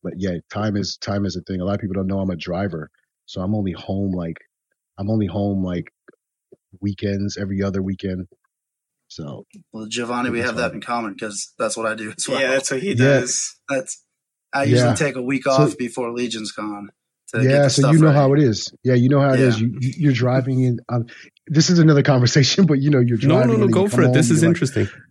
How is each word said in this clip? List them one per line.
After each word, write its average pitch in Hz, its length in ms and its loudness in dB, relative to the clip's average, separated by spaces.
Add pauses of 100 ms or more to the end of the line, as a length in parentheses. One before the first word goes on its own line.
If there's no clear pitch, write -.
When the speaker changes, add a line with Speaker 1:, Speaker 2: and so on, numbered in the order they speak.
Speaker 1:
But 87 160 -10
yeah, 92 180 -4 (160)
time 104 240 -4
is, 98 220 -6
time 101 280 -6
is 90 100 -6
a 90 60 -8
thing. 95 180 -8
A 90 40 -4
lot 101 100 -2
of 101 60 -6
people 95 140 -6
don't 95 120 -4
know 98 140 -4
I'm 95 100 -4
a 87 60 -6
driver, 85 540 -6 (340)
so - 160 -12
I'm 95 160 -2
only 98 160 -4
home, 98 400 -6
like, 85 240 -6 (640)
I'm 101 120 -6
only 107 160 0
home, 98 380 -2
like, 87 260 -6 (880)
weekends, 101 560 -4
every 98 260 -4
other 98 200 -2
weekend. 92 440 -6 (840)
So - 380 -16 (260)
Speaker 2:
Well, 110 140 -12
Giovanni, 120 440 -6
we 117 100 -4
Speaker 1:
it's 123 80 -4
Speaker 2:
have 113 80 -6
that 123 60 -4
Speaker 1:
hard. 113 120 -4
Speaker 2:
in 107 60 -12
common 117 380 -8
'cause 104 400 -10
that's 110 180 -4
what 113 100 -6
I 110 80 -4
do 107 220 -10
as - 120 -8
well. 135 120 -2
Speaker 3:
Yeah, 131 120 0
that's 135 180 -2
what 135 120 -4
he 202 80 -4
Speaker 1:
Yeah. 131 300 4
Speaker 3:
does. - 380 -6 (100)
Speaker 2:
That's, - 360 -6 (480)
I 139 120 -2
usually 120 260 4
Speaker 1:
Yeah. 113 40 2
Speaker 2:
take 135 220 -2
a 127 60 -6
week 131 220 -4
Speaker 1:
So 139 80 0
Speaker 2:
off 147 240 4
before 120 360 -6
Legions 113 400 -6
Con 104 380 -10 (420)
to 117 100 0
get 127 80 4
Speaker 1:
Yeah, 143 120 4
Speaker 2:
the 135 80 4
Speaker 1:
so 139 120 2
Speaker 2:
stuff 143 100 4
Speaker 1:
you 160 60 8
know 156 80 8
Speaker 2:
ready. 143 120 6
Speaker 1:
how 139 160 4
it 151 60 4
is. 113 320 0 (120)
Yeah, 127 100 2
you 123 140 4
know 139 120 4
how 139 120 4
it 131 80 2
Speaker 2:
Yeah. 135 60 4
Speaker 1:
is. 110 140 2
You, 117 200 -2
you, 127 160 -2
you're 147 160 2
driving 127 480 0
in. 123 180 0 (100)
Um, 120 180 -4 (420)
this 156 220 2
is 175 100 4
another 151 240 6
conversation, 139 600 4
<laughs> - 0 -
but 143 140 2
you 143 100 0
know, 135 100 4
you're 120 180 2
Speaker 4:
No, 135 100 2 (120)
Speaker 1:
driving - 0 -
Speaker 4:
no, - 60 4
no, 233 80 2
Speaker 1:
and 214 80 2
then 196 80 4
you - 40 2
Speaker 4:
go 185 80 4
Speaker 1:
come 208 80 0
Speaker 4:
for 196 120 2
it. - 40 6
Speaker 1:
home 123 80 4
Speaker 4:
This 156 140 4
Speaker 1:
and 160 80 4
Speaker 4:
is 156 60 4
Speaker 1:
you're 165 80 4
like 170 60 4
Speaker 4:
interesting. 104 320 -2 (220)